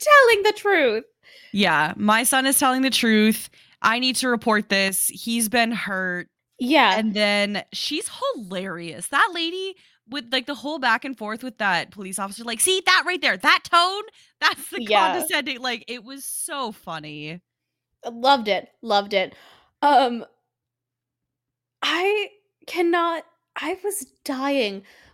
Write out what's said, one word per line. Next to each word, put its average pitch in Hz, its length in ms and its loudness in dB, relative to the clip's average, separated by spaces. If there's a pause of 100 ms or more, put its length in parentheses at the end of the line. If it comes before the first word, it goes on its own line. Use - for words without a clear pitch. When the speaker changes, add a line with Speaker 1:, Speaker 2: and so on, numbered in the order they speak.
Speaker 1:
telling 494 420 8
the 427 80 4
truth." 302 540 0 (480)
Speaker 2:
Yeah, 165 420 2
"My 214 280 2
son 262 220 2
is 277 140 2
telling 262 220 2
the 262 80 2
truth. 220 600 2 (320)
I 220 180 2
need 254 180 0
to 262 100 -2
report 220 400 0
this. 196 400 0
He's 233 400 -4
been 233 240 0
hurt." 185 560 -6 (340)
Speaker 1:
Yeah. 247 380 4
Speaker 2:
And 220 140 -2
then 202 580 0
she's - 380 -6 (260)
hilarious. 180 720 -10
That 381 260 2
lady 370 440 -6 (320)
with, 269 240 -8
like, 254 120 -2
the 285 100 -6
whole 294 240 -8
back 247 260 0
and 269 120 -10
forth 214 240 -8
with 254 180 -12
that 180 320 -2
police 190 280 -10
officer, 202 240 -10
like, 233 160 -8
"See 370 260 2
that 370 200 4
right 349 160 -4
there? 226 160 0
That 320 260 4
tone? 370 380 2 (400)
That's - 300 -2
the 247 100 -8
Speaker 1:
Yeah. 196 320 2
Speaker 2:
condescending." 302 480 -4
Like, 240 260 -6
it 233 160 -12
was 269 220 -16
so 269 480 -8
funny. 151 640 -12 (640)
Speaker 1:
I 240 60 -10
loved 233 400 2
it. 190 180 -2 (140)
Loved 202 320 0
it. 185 200 -2 (480)
Um, 262 440 4 (1600)
I 381 480 0 (380)
cannot, 339 560 0 (320)
I 330 280 -6
was 392 220 -6 (200)
dying 262 580 -2 (300)